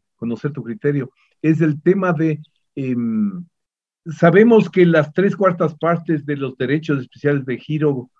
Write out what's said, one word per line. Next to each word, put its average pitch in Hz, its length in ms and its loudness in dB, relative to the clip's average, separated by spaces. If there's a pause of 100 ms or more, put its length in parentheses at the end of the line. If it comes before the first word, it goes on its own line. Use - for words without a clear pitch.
(160)
conocer 117 360 -6
tu 123 100 -10
criterio, 131 480 -4 (300)
es 156 220 2
el 151 180 0
tema 185 320 2
de, 156 280 -2 (340)
em, 113 680 -2 (600)
sabemos 196 640 4
que 185 160 2
las 160 300 2
tres 190 200 0
cuartas 175 420 0
partes 165 500 -2
de 147 100 -4
los 135 220 -8
derechos 143 420 -2
especiales 139 460 -4
de 127 100 -6
giro 143 640 -2